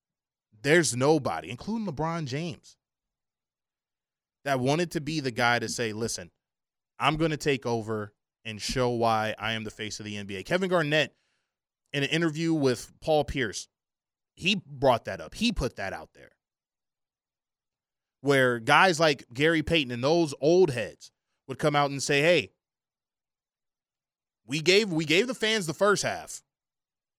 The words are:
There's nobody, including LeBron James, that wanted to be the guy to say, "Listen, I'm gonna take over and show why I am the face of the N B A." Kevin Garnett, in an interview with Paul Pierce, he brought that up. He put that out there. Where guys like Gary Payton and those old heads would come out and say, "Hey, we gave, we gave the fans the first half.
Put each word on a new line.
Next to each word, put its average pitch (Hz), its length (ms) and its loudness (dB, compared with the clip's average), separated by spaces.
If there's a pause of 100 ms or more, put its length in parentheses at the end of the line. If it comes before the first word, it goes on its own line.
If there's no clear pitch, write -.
(600)
There's 143 320 4
nobody, 120 560 0
including 208 380 -8
LeBron 160 380 -6
James, 143 500 -10 (1700)
that 135 160 0
wanted 151 320 0
to 165 100 -4
be 151 200 -4
the 131 100 -4
guy 120 280 2
to 113 100 -4
say, 113 240 -4
"Listen, 107 380 -6 (680)
I'm 139 160 2
gonna 156 220 -2
take - 280 -2
over 110 480 -4 (320)
and 107 160 -10
show 123 280 -2
why 113 480 0
I 107 160 -4
am 110 120 -6
the 104 60 -12
face 107 280 -10
of 107 60 -12
the 104 100 -10
N 104 100 -10
B 98 120 -10
A." 95 60 -10
Kevin 185 260 -2
Garnett, 156 480 0 (760)
in 143 120 -2
an 135 60 -2
interview 165 440 0
with 131 480 0
Paul 151 240 2
Pierce, 120 420 -6 (680)
he 196 200 -2
brought 131 480 0
that 95 160 -8
up. 80 160 -14
He 233 160 -2
put 147 240 -4
that 95 160 -8
out 78 220 -14
there. - 240 -20 (1800)
Where 131 380 4
guys 151 420 6
like 151 320 2
Gary 156 300 2
Payton 151 280 0
and 120 120 -6
those 156 360 2
old 170 320 4
heads 107 400 -8 (360)
would 131 120 -10
come 147 160 0
out 143 160 2
and 135 100 -6
say, 143 200 2
"Hey, 156 320 2 (1900)
we 139 160 -4
gave, 190 320 2
we 160 100 0
gave 170 240 2
the 254 80 -6
fans 220 300 -2
the 156 80 -4
first 196 300 2
half. 90 380 -6 (760)